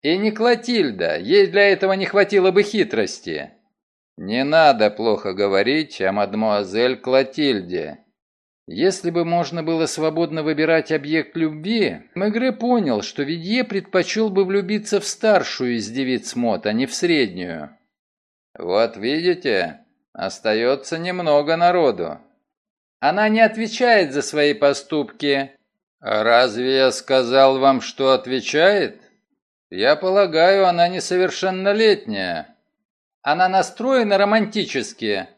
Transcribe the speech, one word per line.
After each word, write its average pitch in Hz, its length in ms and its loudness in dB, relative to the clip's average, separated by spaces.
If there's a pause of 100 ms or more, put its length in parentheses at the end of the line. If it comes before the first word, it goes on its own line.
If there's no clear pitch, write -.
"И 165 140 0
не 208 140 0
Клотильда, 214 840 -2
ей 175 300 4
для 202 220 4
этого 190 240 0
не 190 120 -2
хватило 196 460 2
бы 196 100 4
хитрости". 101 880 -4 (680)
"Не 104 260 -4
надо 139 480 4
плохо 104 420 -2
говорить 101 680 0
о 95 100 0
мадмуазель 104 840 -2
Клотильде". 110 1000 -2 (680)
Если 170 420 -4
бы 170 160 -2
можно 170 360 -4
было 160 260 -2
свободно 156 540 -4
выбирать 156 500 0
объект 151 440 -4
любви, 160 800 -4
Мегре 214 360 -2
понял, 220 500 0
что 143 220 -8
Видье 170 400 -2
предпочёл 196 680 -2
бы 190 160 2
влюбиться 202 540 -2
в 202 60 -6
старшую 151 680 0
из 107 140 -6
девиц 127 460 -4
Мот, 117 300 -2
а 107 80 0
не 123 120 0
в 120 80 -12
среднюю. 90 840 -2 (800)
"Вот 98 400 0
видите, 127 880 -2 (280)
остаётся 113 840 -2
немного 165 600 0
народу". 135 640 0 (840)
"Она 190 260 0
не 220 140 2
отвечает 220 720 2
за 143 80 -2
свои 147 320 0
поступки". 139 1000 -2 (480)
"А 107 240 -2
разве 123 540 4
я 131 140 4
сказал 135 680 4
вам, 131 220 4
что 135 320 0
отвечает? 139 880 0 (680)
Я 110 260 2
полагаю, 185 720 2
она 175 200 2
несовершеннолетняя". 185 1700 -2 (680)
"Она 175 280 0
настроена 208 680 0
романтически. 190 1080 -2 (100)